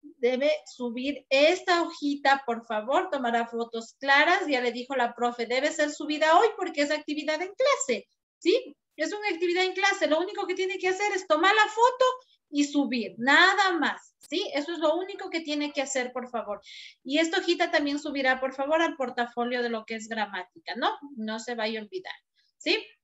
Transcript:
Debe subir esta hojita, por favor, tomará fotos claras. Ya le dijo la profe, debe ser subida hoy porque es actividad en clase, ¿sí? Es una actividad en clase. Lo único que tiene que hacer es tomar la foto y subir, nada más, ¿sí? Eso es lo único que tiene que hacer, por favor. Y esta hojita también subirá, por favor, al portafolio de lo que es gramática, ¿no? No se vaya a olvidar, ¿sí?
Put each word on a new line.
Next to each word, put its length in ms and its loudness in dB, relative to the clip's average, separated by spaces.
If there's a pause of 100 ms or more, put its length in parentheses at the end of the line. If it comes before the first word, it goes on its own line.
Debe 500 0 (140)
subir 640 -6
esta 540 4
hojita, 600 0
por 200 -4
favor, 460 0
tomará 360 -2
fotos 520 -8
claras. 480 4
Ya 140 0
le 100 0
dijo 240 -8
la 180 0
profe, 320 -2
debe 260 0
ser 200 0
subida 480 4
hoy 80 6 (100)
porque 240 -4
es 80 2
actividad 520 -2
en 120 -8
clase, 540 0 (320)
¿sí? 360 0 (200)
Es 180 -4
una 160 -4
actividad 360 0
en 80 -2
clase. 340 2
Lo 120 2
único 280 -4
que 80 -4
tiene 240 -4
que 80 -2
hacer 240 0
es 160 -4
tomar 260 4
la 140 4
foto 380 4 (440)
y 140 0
subir, 540 -2
nada 560 4
más, 420 -4 (140)
¿sí? 240 -4
Eso 180 -4
es 80 -6
lo 160 2
único 340 -8
que 120 -4
tiene 320 -4
que 80 -2
hacer, 320 -4
por 160 -8
favor. 320 -8 (420)
Y 160 0
esta 200 2
hojita 320 0
también 280 0
subirá, 400 0
por 140 -4
favor, 280 0
al 140 0
portafolio 680 -4
de 80 -2
lo 140 -6
que 120 -10
es 120 -12
gramática, 680 -8
¿no? 200 -2 (200)
No 220 -6
se 160 -8
vaya 260 -4
a 20 -12
olvidar, 320 -10 (400)
¿sí? 260 0 (220)